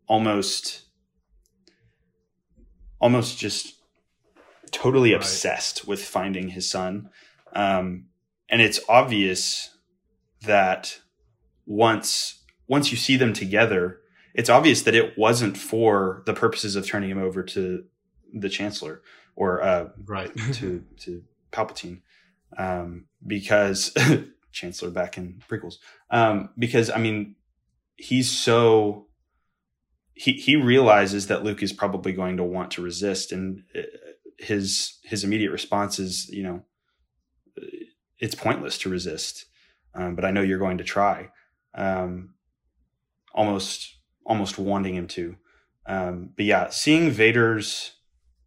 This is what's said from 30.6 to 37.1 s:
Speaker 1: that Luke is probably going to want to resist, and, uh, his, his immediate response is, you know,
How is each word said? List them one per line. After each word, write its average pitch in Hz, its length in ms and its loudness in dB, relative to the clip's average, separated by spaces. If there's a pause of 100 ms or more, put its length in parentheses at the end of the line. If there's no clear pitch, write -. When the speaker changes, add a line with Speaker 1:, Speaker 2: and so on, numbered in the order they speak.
Speaker 1:
that 98 160 -2
Luke 104 200 -4
is 98 80 -2
probably 95 400 -4
going 92 260 -4
to 90 60 -2
want 90 280 -6
to 87 100 -10
resist, 90 500 -4
and, 95 320 -8 (120)
uh, 85 60 -6 (580)
his, - 640 -4
his 101 200 -6
immediate 104 280 0
response 101 460 -4
is, 92 320 -8
you 98 140 -8
know, 90 200 -10 (1600)